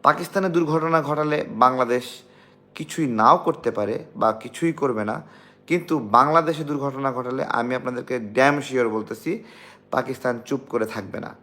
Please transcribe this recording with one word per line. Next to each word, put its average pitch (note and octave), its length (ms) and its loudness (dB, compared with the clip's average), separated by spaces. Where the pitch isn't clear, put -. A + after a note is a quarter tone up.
পাকিস্তানে F3+ 460 2
দুর্ঘটনা D#3+ 540 2
ঘটালে D3+ 460 -2
বাংলাদেশ B2 560 2
কিছুই D#3 320 -4
নাও A#2+ 300 6
করতে D#3 340 -2
পারে G#2 340 -4
বা A2 160 2
কিছুই D#3+ 400 -4
করবে B2 320 -2
না, - 400 -8
কিন্তু E3 320 0
বাংলাদেশে D3+ 680 4
দুর্ঘটনা C#3 480 -4
ঘটালে B2+ 320 -4
আমি A#2+ 300 -2
আপনাদেরকে B2 440 -6
ড্যাম B2+ 420 2
শিওর C3 280 0
বলতেছি, A2 560 -6
পাকিস্তান B2+ 540 -4
চুপ C#3 240 -4
করে A2 180 -2
থাকবে - 340 -10
না। - 220 -12